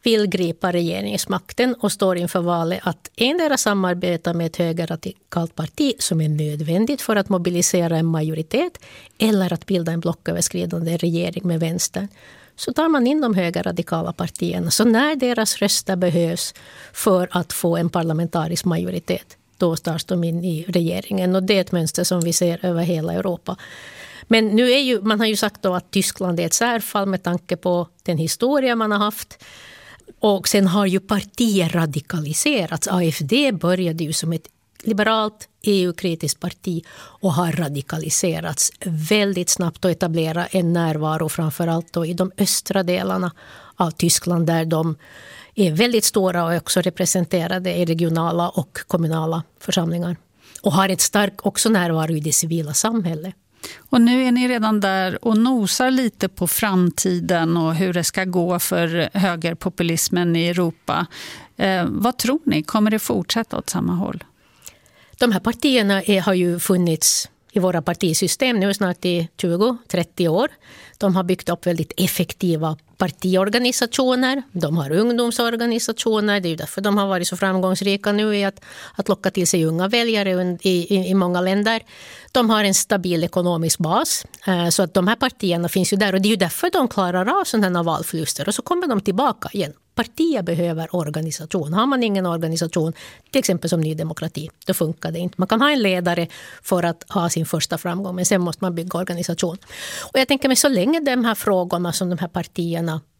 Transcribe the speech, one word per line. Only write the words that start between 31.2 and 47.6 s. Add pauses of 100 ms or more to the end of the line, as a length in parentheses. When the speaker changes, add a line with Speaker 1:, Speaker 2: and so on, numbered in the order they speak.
Speaker 1:
radikaliserats.
A
F
D
började
ju
som
ett (340)
liberalt, (140)
E
U-kritiskt
parti (120)
och
har
radikaliserats (120)
väldigt
snabbt
och
etablerat
en
närvaro
framförallt
då
i
de
östra
delarna (440)
av
Tyskland,
där
de (580)
är
väldigt
stora
och
också
representerade